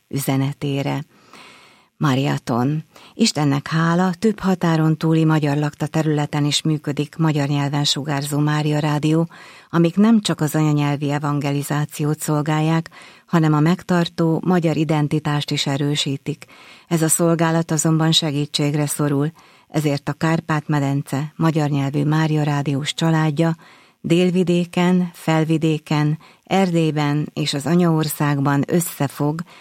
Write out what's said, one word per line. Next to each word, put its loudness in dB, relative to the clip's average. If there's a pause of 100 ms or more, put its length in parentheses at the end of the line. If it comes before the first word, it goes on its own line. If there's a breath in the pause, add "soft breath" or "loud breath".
üzenetére. -4 (920 loud breath)
Mariaton. -2 (300 loud breath)
Istennek 0
hála, 0
több -2
határon 2
túli 2
magyar 2
lakta -4
területen -2
is -2
működik -4
magyar 0
nyelven -2
sugárzó -4
Mária 0
Rádió, 0 (420 loud breath)
amik 2
nem 6
csak -2
az -2
anyanyelvi 0
evangelizációt -2
szolgálják, 0 (360 loud breath)
hanem 2
a 4
megtartó 0
magyar 0
identitást 0
is -2
erősítik. -4 (440 loud breath)
Ez 0
a 2
szolgálat 2
azonban 2
segítségre 0
szorul, 0 (380 loud breath)
ezért -2
a 0
Kárpát-medence -2
magyar 0
nyelvű -2
Mária 2
Rádiós -2
családja 0 (440 loud breath)
Délvidéken, 2
Felvidéken, 0 (240 loud breath)
Erdélyben 0
és -4
az -4
anyaországban 2
összefog, -2 (180 loud breath)